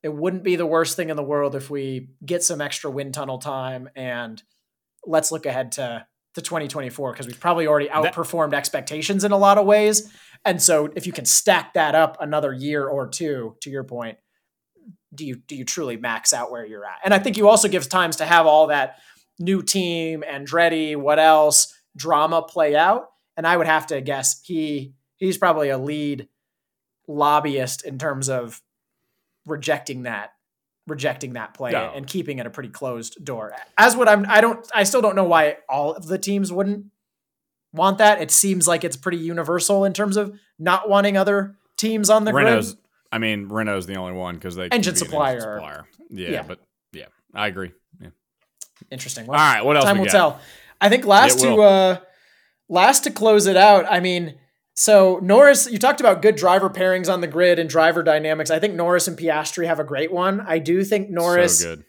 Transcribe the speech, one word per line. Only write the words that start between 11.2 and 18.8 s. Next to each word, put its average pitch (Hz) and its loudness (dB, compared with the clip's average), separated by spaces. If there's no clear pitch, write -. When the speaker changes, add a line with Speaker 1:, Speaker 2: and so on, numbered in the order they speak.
Speaker 1:
stack - 0
that 151 2
up 160 2
another 151 -4
year 143 -4
or 139 -6
two, 127 -8
to - -16
your 135 -10
point, 120 -12
do 147 -16
you, 127 -10
do 139 -18
you 131 -12
truly 123 -8
max 113 -4
out 120 -8
where 117 -12
you're 107 -16
at? 92 -16
And 196 2
I 190 4
think 214 -4
you 208 6
also 208 4
give 170 -2
times 175 -2
to 156 -6
have 165 4
all 156 6
that 143 -2